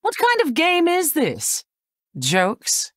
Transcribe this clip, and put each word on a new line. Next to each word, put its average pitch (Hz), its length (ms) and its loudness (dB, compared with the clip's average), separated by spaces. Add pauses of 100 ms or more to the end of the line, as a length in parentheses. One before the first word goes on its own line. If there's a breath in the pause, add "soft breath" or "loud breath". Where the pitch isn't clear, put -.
What 440 160 -4
kind 480 240 2
of 277 140 0
game 349 320 2
is 349 260 0
this? 143 500 -2 (540)
Jokes? 185 800 -2